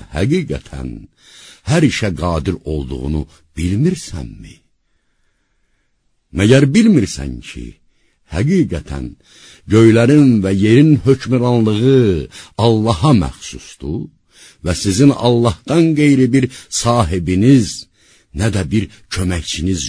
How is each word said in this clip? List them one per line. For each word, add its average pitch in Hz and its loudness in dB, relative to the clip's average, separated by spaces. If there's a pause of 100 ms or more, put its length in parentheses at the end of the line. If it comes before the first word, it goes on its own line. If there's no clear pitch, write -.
həqiqətən 76 -6 (720)
hər 160 0
işə 110 -2
qadir 80 -4
olduğunu 69 -6 (280)
bilmirsənmi? 85 -6 (1800)
Məgər 127 4
bilmirsən 135 0
ki, - -18 (680)
həqiqətən 87 -2 (600)
göylərin 117 4
və 95 0
yerin 113 4
hökmranlığı 120 0 (280)
Allaha 113 2
məxsusdur 71 -6 (560)
və 90 -2
sizin 107 0
Allahdan 123 0
qeyri 143 2
bir 127 0 (180)
sahibiniz, 98 0 (460)
nə 98 -4
də 104 -2
bir 104 -4 (160)
köməkçiniz 90 -6